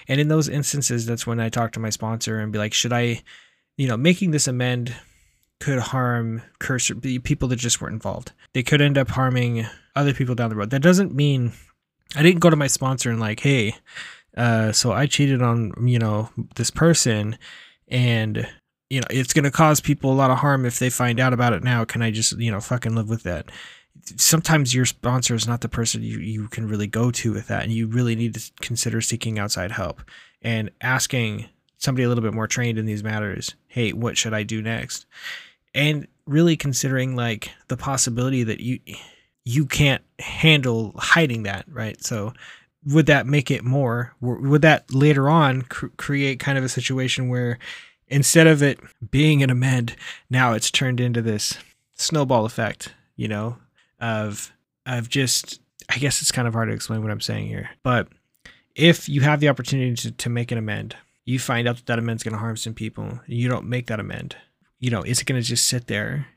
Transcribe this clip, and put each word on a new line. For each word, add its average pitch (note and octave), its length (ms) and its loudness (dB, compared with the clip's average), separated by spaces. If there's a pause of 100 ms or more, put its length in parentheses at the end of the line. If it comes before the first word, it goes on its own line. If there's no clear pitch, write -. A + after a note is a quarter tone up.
And C3+ 140 0
in D3+ 80 2
those D#3 200 4
instances, C3+ 560 -2
that's A#2 220 -4
when A#2 140 -2
I A2+ 80 0
talk A2+ 240 -2
to A2+ 80 -8
my A2 100 -4
sponsor A2 480 -4
and G#2+ 140 -4
be G#2+ 80 -2
like, G#2 120 -2
"Should A#2+ 200 0
I," A#2+ 320 0 (520)
you C3+ 120 0
know, A2+ 80 0
making F3 340 2
this D3+ 160 2
amend B2 480 -2 (640)
could C3+ 220 -2
harm A#2 600 -2 (180)
cursor-, - 340 -2
the B2+ 240 -4
people C3 300 0
that B2 80 0
just A#2 240 -2
weren't - 140 -8
involved. G2 360 -8 (220)
They B2+ 100 -2
could C#3+ 180 4
end C#3+ 160 4
up C3+ 120 2
harming B2 580 0 (300)
other C#3+ 180 2
people B2 220 -2
down A#2 140 0
the G#2+ 60 -4
road. G#2 140 -4
That C3+ 120 0
doesn't F3+ 300 4
mean, C3+ 400 0 (640)
I D3 80 0
didn't F3 160 8
go E3 120 8
to D#3 60 6
my C#3+ 120 2
sponsor C3 420 -2
and A2+ 80 -2
like, A2 220 -4
"Hey, B2+ 340 2 (600)
uh, A2+ 340 2
so A2 220 2
I B2+ 140 2
cheated C3+ 360 2
on, A#2 300 0 (160)
you B2 100 4
know, A2 320 0 (240)
this - 160 -2
person, A2+ 680 2 (520)
and, A2+ 580 0 (440)
you C3+ 100 -2
know, - 80 -4
it's B2+ 240 0
gonna C#3+ 200 2
cause D#3 280 4
people C#3 320 0
a - 20 2
lot C3+ 180 4
of B2+ 60 0
harm C3+ 280 2
if A#2+ 140 -4
they B2+ 100 2
find A#2+ 300 0
out B2+ 120 4
about A#2+ 200 2
it F#2 100 -2
now. B2 220 2
Can A#2 180 -4
I A2+ 80 0
just, A2 300 -2
you A#2 100 0
know, G2+ 100 -4
fucking A#2 360 -2
live G#2+ 120 -2
with A2+ 140 -4
that?" F2 260 -6 (680)
Sometimes D#3 580 2
your B2+ 100 4
sponsor B2 500 0
is G#2+ 120 -2
not A#2+ 140 -2
the A#2 80 -4
person A2+ 340 -4
you, A2 160 -8
you G#2+ 300 -8
can A2+ 200 -8
really G#2 200 -2
go A#2 240 0
to A2+ 200 -2
with G#2 140 -6
that, G#2+ 160 -4
and A2+ 100 -4
you A2+ 140 -2
really A#2 300 0
need A2+ 180 -2
to - 160 -14 (100)
consider A2+ 400 -4
seeking A2+ 380 -4
outside G2+ 320 -4
help F2+ 320 -8 (400)
and A2 280 -2 (100)
asking A#2+ 680 -2 (320)
somebody C3 240 0
a A#2+ 60 4
little A#2+ 140 0
bit G#2+ 120 -2
more A2 140 -4
trained A#2+ 300 -2
in A2 60 -2
these G#2+ 200 -4
matters, G#2+ 500 -6 (140)
"Hey, A#2 240 -2
what A2+ 260 -4
should A2 160 -2
I G#2+ 80 -2
do A2 180 -6
next?" A2+ 460 -8 (640)
And D3 360 0 (180)
really D#3+ 300 4
considering, C3 580 -2
like, A#2 380 -4 (160)
the B2+ 80 -4
possibility B2+ 680 0
that A2 160 -2
you, A#2+ 220 -6 (640)
you C3 220 2
can't C#3+ 360 2 (160)
handle B2+ 800 2
hiding B2 460 2
that, G2 240 -6
right? A2+ 340 -10
So A2 320 -6 (500)
would C#3+ 220 6
that C#3 200 4
make C#3+ 260 2
it A#2+ 120 -2
more, A#2+ 560 0
w-, B2 300 -2
would D3 120 6
that D3+ 300 4
later C#3 380 4
on C3+ 320 4
cr-, - 240 -10 (100)
create C#3 440 -2
kind C#3 180 0
of C3 60 0
a B2 40 0
situation B2+ 600 -2
where B2 300 -2 (500)
instead D#3+ 400 6
of D3 140 6
it C#3 180 2 (300)
being D3 320 4
an C3 80 4
amend, B2+ 440 0 (340)
now B2+ 240 4
it's - 180 0
turned B2+ 280 0
into A#2+ 240 0
this G#2+ 340 -2 (400)
snowball C3 480 2
effect, - 480 -6 (220)
you A2+ 140 -6
know, G#2+ 280 -6 (440)
of, G#2+ 520 -6 (320)
of A#2+ 240 -6
just, - 520 -2 (280)
I - 80 -2
guess C3+ 240 -2
it's - 120 0
kind B2 160 0
of A2+ 60 -4
hard A2+ 140 -2
to A2 60 -4
explain A2 280 -6
what G#2+ 100 -4
I'm G#2+ 80 -8
saying G#2+ 260 -6
here, G#2+ 240 -8 (140)
but B2 240 0 (640)
if E3 340 4
you C#3+ 120 2
have D3 180 4
the D3 100 4
opportunity B2+ 460 0
to, A#2 160 -6
to - 180 -8
make A#2+ 220 -2
an A#2 80 -4
amend, G#2+ 380 -6 (280)
you B2+ 140 0
find A#2+ 300 0
out A#2+ 80 0
that - 100 -18
that A#2 140 0
amend's A#2 240 -4
gonna A2 140 -6
harm A2+ 180 -6
some A2+ 180 -8
people, A2 300 -10
and A2+ 240 -10
you A#2+ 200 -2
don't B2 200 -4
make B2 180 -4
that A2 140 -4
amend, - 340 -10 (460)
you B2 100 -2
know, G2+ 120 -2
is A#2+ 180 -2
it - 60 -6
gonna B2+ 160 -2
just A#2+ 260 0
sit B2 180 -4
there A2 400 -4 (100)